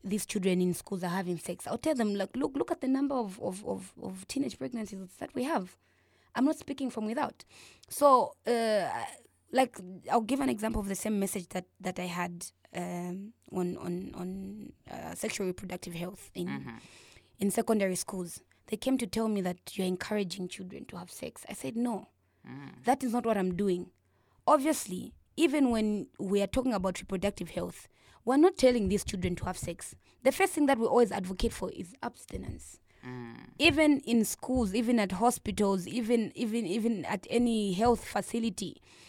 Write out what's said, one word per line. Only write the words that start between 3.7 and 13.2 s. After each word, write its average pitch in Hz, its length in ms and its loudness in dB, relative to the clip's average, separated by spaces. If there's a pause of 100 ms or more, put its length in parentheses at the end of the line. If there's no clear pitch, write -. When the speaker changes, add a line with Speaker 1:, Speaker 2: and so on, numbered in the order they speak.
Speaker 1:
of 185 260 -10
teenage 269 300 -4
pregnancies 226 420 -8 (200)
that - 160 -10
we 247 80 -2
have." 254 340 -4 (560)
I'm 240 100 2
not 311 140 2
speaking 269 320 -6
from 220 160 -6
without. 240 400 -4 (420)
So, 269 460 6 (140)
uh, 220 420 2 (640)
like, 247 260 4 (340)
I'll 220 100 4
give 226 180 0
an 269 100 2
example 220 320 -2
of 196 60 -6
the 196 80 -2
same 214 240 0
message 196 300 -2
that, 185 160 -6 (140)
that 185 200 -6
I 180 80 -4
had, 175 400 -6 (280)
um, 180 560 -6 (220)